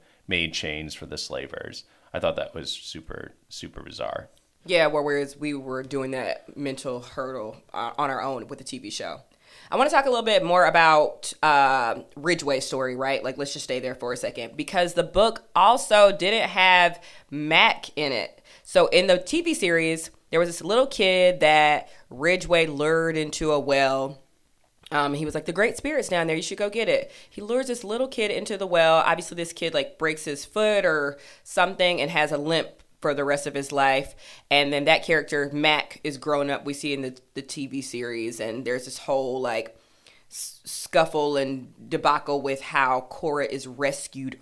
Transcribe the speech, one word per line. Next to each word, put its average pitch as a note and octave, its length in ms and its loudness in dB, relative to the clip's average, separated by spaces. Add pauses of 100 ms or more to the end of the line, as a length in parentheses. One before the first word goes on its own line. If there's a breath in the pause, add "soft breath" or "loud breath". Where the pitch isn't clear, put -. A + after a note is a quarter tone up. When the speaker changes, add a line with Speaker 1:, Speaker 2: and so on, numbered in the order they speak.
(260 soft breath)
Speaker 1:
made E2+ 280 -2
chains D2+ 400 -8
for - 120 -16
the D2+ 120 -12
slavers. - 680 -12 (300 soft breath)
I E2+ 60 -6
thought E2+ 160 -2
that - 180 -8
was D2+ 180 -10
super, - 600 -14 (160)
super - 340 -16
bizarre. - 460 -10 (360)
Speaker 2:
Yeah, E3 220 2
whereas D3 500 -2
we D3 180 -6
were C3+ 280 -8
doing C3+ 300 -6
that A#2+ 440 -8
mental C3 440 -8
hurdle, B2+ 580 -12 (140)
uh, A#2 260 -8
on C#3+ 120 -2
our B2+ 120 -4
own B2 260 -6
with C3 100 -14
the B2+ 60 -16
T B2+ 140 -12
V G2+ 120 -14
show. D#2+ 300 -10 (500 loud breath)
I - 60 -2
wanna C#4 140 4
talk C#4+ 160 4
a C4 40 2
little A#3 140 0
bit G3+ 200 4
more F3 220 6
about, D#3+ 680 4 (100)
uh, C3+ 540 4 (180)
Ridgway's C#3+ 520 -2
story, C3 280 -4
right? C3 300 -2
Like, C3 120 -6
let's C#3 160 -6
just D3 120 -10
stay B2+ 160 -4
there B2 140 -6
for B2 180 -6
a A#2+ 40 -6
second, A2+ 400 -10
because F3 380 -2
the E3+ 80 2
book G#3 420 0 (120)
also G#3 560 6
didn't G3 380 0
have F3+ 520 6 (280 loud breath)
Mac D#3 640 2
in D3 160 -2
it. - 300 -6 (200 loud breath)
So E3+ 260 4
in F3+ 180 6
the F3+ 120 6
T D#4 220 -4
V E4+ 140 -2
series, E3 560 0 (200)
there E3 100 2
was F3 80 2
this E3+ 140 -10
little A3+ 240 2
kid F#3 540 4
that D3+ 480 4 (220 loud breath)
Ridgway E3 560 2
lured D#3+ 500 0
into D#3 360 -2
a D3 60 4
well C3+ 640 0 (680)
um, C#3+ 220 0
he D3+ 100 -4
was D3+ 100 -6
like, D#3 120 -6
"The E3+ 60 -4
Great G#3+ 240 0
Spirit's C#4+ 320 -4
down E3+ 200 0
there. D#3+ 80 0
You E3+ 60 -6
should F#3+ 160 -8
go G#3 120 -2
get A3 180 -4
it." - 220 0 (180 loud breath)
He - 140 -16
lures A#3+ 240 -2
this A#3+ 160 -6
little A#3 240 -4
kid A3 240 -4
into G#3+ 260 -6
the F#3+ 120 -6
well. E3 300 6
Obviously, E3+ 360 0
this E3+ 180 -8
kid, E3 220 -4
like, D3+ 240 -4
breaks D#3+ 260 -4
his C#3+ 200 -8
foot G#3+ 400 2
or C#3+ 340 0 (240 loud breath)
something F3+ 580 2
and C#3+ 100 0
has D3+ 200 2
a D3 80 -2
limp D3+ 300 0 (320)
for D3+ 120 0
the C#3+ 120 -2
rest C#3+ 220 -2
of C#3 80 -6
his C#3 180 -6
life. C#3 420 2 (340 loud breath)
And C#3+ 240 4
then C#3+ 120 0
that D#3 200 4
character, D3 480 0
Mac, D3+ 520 0
is D3 140 -6
grown C#3+ 320 -2
up. - 140 -4
We C#3+ 80 -6
see C#3+ 200 -6
in C3+ 100 -6
the, B2+ 160 -10 (160)
the C#3+ 80 -10
T C#3 240 -10
V C3 160 -8
series, A#2+ 560 -8
and A2+ 260 -8
there's B2+ 200 -4
this C3 140 -12
whole, C3 420 -4
like, A#2 360 -4 (540 soft breath)
s-, - 340 -14
scuffle D#3 720 -2
and C3 540 -6
debacle D3 500 -2
with C3+ 200 -4
how C3 500 0
Korra D3 400 -4
is C3 160 -8
rescued C3 760 -6